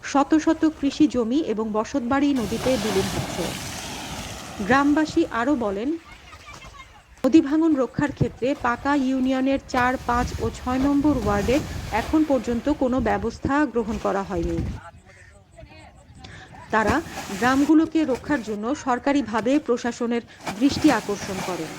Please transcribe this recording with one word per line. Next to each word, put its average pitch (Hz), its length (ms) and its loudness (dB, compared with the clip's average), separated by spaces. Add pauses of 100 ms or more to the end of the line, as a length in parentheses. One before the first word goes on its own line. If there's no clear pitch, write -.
(120)
শত 285 200 2 (120)
শত 320 180 2 (160)
কৃষি 277 360 2
জমি 247 260 0 (120)
এবং 220 140 -2 (120)
বসতবাড়ি 269 560 0
নদীতে 226 380 0 (120)
বিলীন 196 300 0
হচ্ছে। 180 300 -4 (1200)
গ্রামবাসী 294 540 4 (100)
আরও 240 240 0 (100)
বলেন, 208 240 -2 (1300)
নদী 320 180 8
ভাঙন 311 300 2 (100)
রক্ষার 285 360 -2
ক্ষেত্রে - 300 -2 (180)
পাকা 247 280 0 (140)
ইউনিয়নের 262 540 0 (120)
চার, 254 200 2 (140)
পাঁচ 240 200 0 (160)
ও - 20 -2 (120)
ছয় 254 300 -2
নম্বর 285 360 4
ওয়ার্ডে 202 340 2 (420)
এখন 311 300 2
পর্যন্ত 240 360 0 (160)
কোনো 254 160 2 (120)
ব্যবস্থা 214 440 -2 (200)
গ্রহণ 220 220 -2 (100)
করা 196 240 0
হয়নি। 170 280 -2 (2250)
তারা 214 220 2 (440)
গ্রামগুলোকে 285 600 4 (120)
রক্ষার 254 360 -2
জন্য 208 180 -6 (200)
সরকারিভাবে 247 680 0 (160)
প্রশাসনের 240 560 -2 (360)
দৃষ্টি 277 280 4 (120)
আকর্ষণ 196 380 -6 (100)
করেন। 165 300 -6